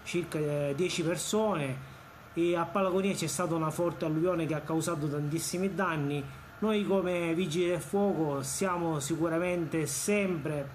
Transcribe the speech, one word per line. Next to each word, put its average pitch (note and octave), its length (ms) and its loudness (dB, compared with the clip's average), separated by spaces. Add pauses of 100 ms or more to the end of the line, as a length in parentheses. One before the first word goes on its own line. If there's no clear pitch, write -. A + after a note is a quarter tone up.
circa, E3 360 -4
eh, D3 380 0
dieci F3 260 0
persone, E3 720 0 (560)
e E3+ 220 2
a E3+ 80 2
Palagonia F#3+ 500 2
c'è D#3 140 -2
stata E3 260 0
una D#3+ 160 2
forte E3+ 360 0
alluvione E3 400 2
che D3+ 100 -2
ha C#3+ 60 -4
causato D#3+ 480 0
tantissimi D#3+ 680 -2
danni. D3+ 480 0 (360)
Noi G#3 260 2
come F3 480 2
Vigili F3 340 2
del F3 140 0
Fuoco D#3+ 600 2
siamo E3 600 0
sicuramente E3 840 0
sempre E3 880 0